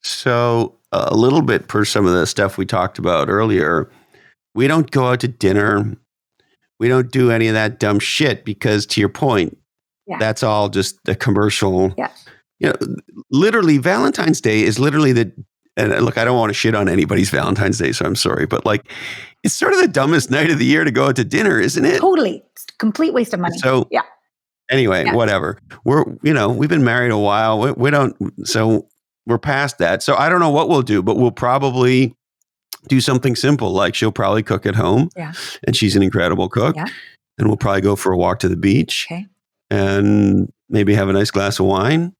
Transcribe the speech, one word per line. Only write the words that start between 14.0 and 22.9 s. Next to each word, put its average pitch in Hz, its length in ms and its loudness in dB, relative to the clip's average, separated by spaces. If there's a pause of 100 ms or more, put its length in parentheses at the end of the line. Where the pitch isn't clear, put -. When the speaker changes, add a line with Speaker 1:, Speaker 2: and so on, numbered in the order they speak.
Speaker 1:
Day 107 220 2
is 107 160 0
literally 143 340 2
the, 117 200 0 (460)
and, 107 140 0
uh, - 60 -2
look, - 180 0
I 113 80 0
don't 123 140 2
wanna 107 160 0
shit 110 200 0
on 101 140 0
anybody's 92 400 0
Valentine's 98 480 0
Day, 78 160 -2
so - 140 -4
I'm 90 100 -2
sorry, - 300 -2
but, - 180 -4
like, 104 260 -2 (520)
it's 214 120 0
sort 381 200 0
of 370 60 4
the 349 80 4
dumbest 147 420 2
night 147 200 0
of 151 80 0
the 120 60 0
year 151 200 4
to 151 60 0
go 127 180 2
out 131 80 0
to 123 80 0
dinner, 156 360 0
isn't 123 240 0
it? 359 160 2
Speaker 2:
Totally. 311 420 0 (100)
It's - 200 -20
a - 60 -20
complete 226 340 -2